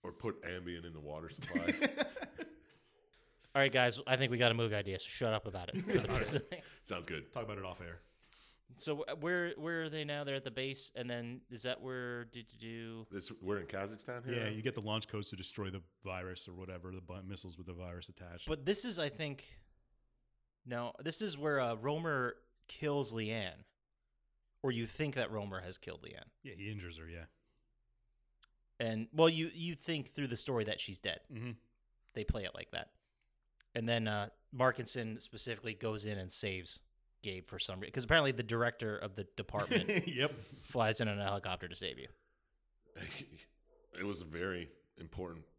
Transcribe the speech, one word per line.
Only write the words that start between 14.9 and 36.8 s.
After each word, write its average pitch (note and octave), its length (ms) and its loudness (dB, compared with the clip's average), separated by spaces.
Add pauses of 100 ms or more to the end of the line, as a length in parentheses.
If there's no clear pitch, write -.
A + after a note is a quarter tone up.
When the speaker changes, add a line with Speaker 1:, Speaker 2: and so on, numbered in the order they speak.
Speaker 2:
codes G#2 220 -4
to - 80 -6
destroy F#2+ 320 -4
the F#2+ 140 -4 (200)
virus F#2 460 -4
or F2+ 60 -10
whatever, F#2 380 -8
the F#2 100 -8
bu-, F2+ 260 -8
missiles F#2 300 -8
with F2 80 -10
the F2 80 -8
virus F2 340 -8
attached. F2 400 -12
Speaker 3:
But D3+ 160 -2
this G3+ 220 4
is, G3+ 120 -2
I D3 120 2
think, C#3+ 340 -4 (1200)
no, A#2+ 280 -4 (120)
this D#3+ 160 0
is G3+ 160 0
where, C#3+ 240 4
uh, A#2+ 140 4
Romer C#3 640 2 (320)
kills C#3+ 440 2
Leanne. A2 520 -2 (1000)
Or C3 100 2
you A#2 140 0
think C#3+ 300 0
that B2 140 2
Romer G2+ 300 -2
has F#2 160 -6
killed - 260 -10
Leanne. - 220 -12 (180)
Speaker 2:
Yeah, B2 140 -12
he G2 140 -6
injures F2+ 260 -6
her, D#2+ 100 -12
yeah. E2 180 -10 (1600)
Speaker 3:
And, A2+ 320 0
well, D#3+ 160 8
you, E3 240 4
you E3 220 -4
think D3+ 400 -4
through C#3+ 140 0
the A#2+ 100 0
story A#2+ 260 2
that G#2 160 0
she's F#2+ 200 -6
dead. F2+ 200 0 (100)
Speaker 2:
Mm-hmm. A#2+ 200 -6 (640)
Speaker 3:
They A2 100 -2
play G#2 200 2
it - 100 -4
like - 160 -10
that. - 180 -4 (840)
And A#2 140 0
then, A#2 180 4
uh, G#2 220 2 (280)
Markinson A#2+ 640 2
specifically A2 540 -4
goes G#2+ 320 0
in G#2 120 0
and F#2 120 -4
saves F#2 500 -2 (420)